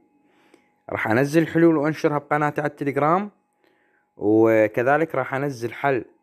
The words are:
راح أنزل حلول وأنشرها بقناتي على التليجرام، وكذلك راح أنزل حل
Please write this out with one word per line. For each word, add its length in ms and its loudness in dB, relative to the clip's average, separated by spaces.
راح 180 -4
أنزل 380 2
حلول 300 4
وأنشرها 420 -2
بقناتي 420 -2
على 100 -4
التليجرام، 600 -2
وكذلك 1000 2
راح 200 -4
أنزل 380 -6
حل 320 -2